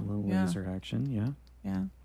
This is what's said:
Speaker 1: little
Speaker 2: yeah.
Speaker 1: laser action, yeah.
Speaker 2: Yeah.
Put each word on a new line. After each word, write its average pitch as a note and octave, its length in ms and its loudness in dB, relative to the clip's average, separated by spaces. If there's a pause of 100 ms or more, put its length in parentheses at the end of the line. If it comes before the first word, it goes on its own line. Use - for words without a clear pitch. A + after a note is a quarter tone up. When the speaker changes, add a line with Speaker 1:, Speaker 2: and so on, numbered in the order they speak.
Speaker 1:
little G2+ 220 0
Speaker 2:
yeah. F#2+ 160 4
Speaker 1:
laser F#2 300 0
action, A#2 360 -2
yeah. A2+ 180 0 (360)
Speaker 2:
Yeah. F#2+ 180 0 (220)